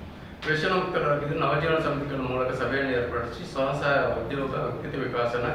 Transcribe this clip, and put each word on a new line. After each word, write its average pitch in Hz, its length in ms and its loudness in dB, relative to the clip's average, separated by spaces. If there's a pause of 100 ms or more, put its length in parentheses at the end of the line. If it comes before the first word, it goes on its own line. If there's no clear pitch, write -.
(480)
ವ್ಯಸನಮುಕ್ತರಾಗಿದ್ದು 147 920 2
ನವಜೀವನ 147 400 2
ಸಮಿತಿಗಳ 139 420 0
ಮೂಲಕ 127 320 0
ಸಭೆಯನ್ನು 131 380 0
ಏರ್ಪಡಿಸಿ 120 600 -2
ಸ್ವಸಹಾಯ 143 720 2
ಉದ್ಯೋಗ, 135 280 -2
ವ್ಯಕ್ತಿತ್ವ 120 460 -4
ವಿಕಾಸನ, 120 560 0